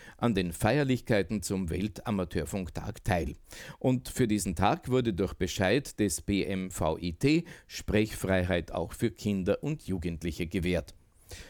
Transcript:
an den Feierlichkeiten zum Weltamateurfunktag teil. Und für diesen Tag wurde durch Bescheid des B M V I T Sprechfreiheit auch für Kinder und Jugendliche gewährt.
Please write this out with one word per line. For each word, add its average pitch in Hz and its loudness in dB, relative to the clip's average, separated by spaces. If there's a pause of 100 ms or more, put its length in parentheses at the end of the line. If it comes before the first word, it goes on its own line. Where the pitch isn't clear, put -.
(160)
an 120 2
den 90 0
Feierlichkeiten 113 2
zum 95 -2
Weltamateurfunktag 92 -4
teil. 78 0 (440)
Und 127 0
für - 0
diesen 101 0
Tag 110 2
wurde 123 2
durch 92 -2
Bescheid 98 0
des 104 0
B 101 2
M 92 -4
V 80 0
I 85 -2
T 151 2 (220)
Sprechfreiheit 92 0
auch 85 -4
für 117 0
Kinder 98 0
und 151 -4
Jugendliche 87 -4
gewährt. 85 0 (560)